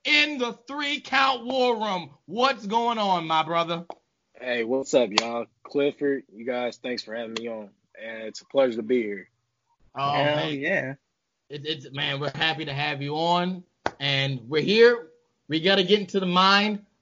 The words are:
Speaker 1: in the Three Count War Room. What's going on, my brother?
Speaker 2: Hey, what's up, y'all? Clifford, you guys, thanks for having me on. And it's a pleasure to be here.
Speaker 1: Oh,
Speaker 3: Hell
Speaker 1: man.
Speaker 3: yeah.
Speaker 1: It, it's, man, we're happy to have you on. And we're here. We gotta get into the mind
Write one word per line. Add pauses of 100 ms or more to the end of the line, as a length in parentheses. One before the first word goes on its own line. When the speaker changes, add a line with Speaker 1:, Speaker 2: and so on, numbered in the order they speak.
Speaker 1:
in
the (140)
Three
Count
War
Room. (160)
What's
going
on,
my
brother? (480)
Speaker 2:
Hey,
what's
up,
y'all? (180)
Clifford, (100)
you
guys,
thanks
for
having
me
on. (320)
And
it's
a
pleasure
to
be
here. (640)
Speaker 1:
Oh,
Speaker 3:
Hell
Speaker 1:
man.
Speaker 3:
yeah. (560)
Speaker 1:
It,
it's,
man,
we're
happy
to
have
you
on. (380)
And
we're
here. (400)
We
gotta
get
into
the
mind (160)